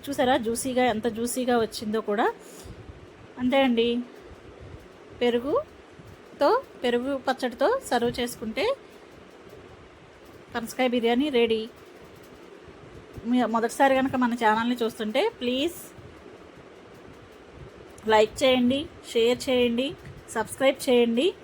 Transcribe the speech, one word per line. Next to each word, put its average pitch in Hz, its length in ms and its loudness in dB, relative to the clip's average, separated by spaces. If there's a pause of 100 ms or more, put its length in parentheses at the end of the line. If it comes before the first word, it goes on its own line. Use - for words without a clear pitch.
చూసారా 269 300 2 (100)
జ్యూసీగా, 240 400 -2 (100)
ఎంత 214 120 -4 (100)
జ్యూసీగా 240 480 -2
వచ్చిందో 220 440 -4
కూడా. 214 180 0 (1120)
అంతే 254 260 2
అండి, 233 220 2 (1300)
పెరుగుతో, 277 1300 -2 (320)
పెరుగు 247 300 0 (160)
పచ్చడితో 262 400 0 (220)
సర్వ్ 240 200 2 (100)
చేసుకుంటే 240 440 -6 (1900)
పనసకాయ 240 400 -2
బిర్యానీ 240 340 2 (100)
రెడీ. 226 240 2 (1700)
మీ 247 80 4 (160)
మొదటిసారి 233 440 2
కనుక 269 240 0
మన 240 200 0
ఛానల్ని 226 380 2
చూస్తుంటే 220 420 -2 (180)
ప్లీజ్ 262 380 -2 (2250)
లైక్ 214 300 4
చేయండి, 254 380 4 (300)
షేర్ 240 360 2
చేయండి, 247 420 0 (460)
సబ్స్క్రైబ్ 269 520 0
చేయండి. 240 400 4 (180)